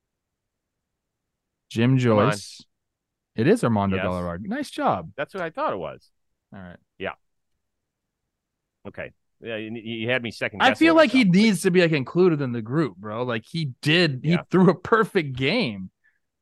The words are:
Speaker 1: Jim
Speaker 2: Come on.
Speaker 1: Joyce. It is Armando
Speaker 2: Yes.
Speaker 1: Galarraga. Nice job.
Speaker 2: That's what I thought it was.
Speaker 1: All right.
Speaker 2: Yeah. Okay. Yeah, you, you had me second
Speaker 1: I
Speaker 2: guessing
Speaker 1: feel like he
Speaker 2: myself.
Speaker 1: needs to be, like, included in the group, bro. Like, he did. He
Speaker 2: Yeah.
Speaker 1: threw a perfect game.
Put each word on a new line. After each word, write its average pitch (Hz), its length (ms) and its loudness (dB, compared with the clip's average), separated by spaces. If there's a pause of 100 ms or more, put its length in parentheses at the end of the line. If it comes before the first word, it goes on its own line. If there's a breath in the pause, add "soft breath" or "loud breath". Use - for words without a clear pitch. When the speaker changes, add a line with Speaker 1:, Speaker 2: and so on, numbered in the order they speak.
(1700)
Speaker 1:
Jim 123 260 2
Speaker 2:
Come 123 220 2
on. 104 120 4
Speaker 1:
Joyce. - 300 -10 (720)
It 117 120 0
is 226 160 2
Armando 101 320 0
Speaker 2:
Yes. 92 100 -2
Speaker 1:
Galarraga. 87 400 -4
Nice 247 240 -8
job. 143 480 -4
Speaker 2:
That's 147 160 -10
what 190 80 -10
I 165 80 -8
thought 277 240 -6
it 104 40 -6
was. 73 340 -12 (420)
Speaker 1:
All 101 80 -16
right. 90 160 -18 (220)
Speaker 2:
Yeah. 92 140 -8 (1700)
Okay. 87 260 -14 (260)
Yeah, 113 180 -10
you, 110 140 -10
you 113 380 -6
had 123 140 -2
me 110 80 -8
second 120 320 -4
Speaker 1:
I 247 60 4
Speaker 2:
guessing 320 180 2
Speaker 1:
feel 330 80 4
like 302 160 6
he 262 120 4
Speaker 2:
myself. 175 120 4
Speaker 1:
needs 202 260 4
to 190 80 2
be, 180 120 4
like, 165 100 4
included 160 500 2
in 127 120 -4
the 120 100 -6
group, 123 340 -4
bro. 107 240 -8
Like, 117 240 -4
he 151 280 -6 (100)
did. 151 400 2
He 151 80 0
Speaker 2:
Yeah. 175 180 2
Speaker 1:
threw 185 220 6
a - 40 -2
perfect 185 600 -2
game. 131 540 -2 (500)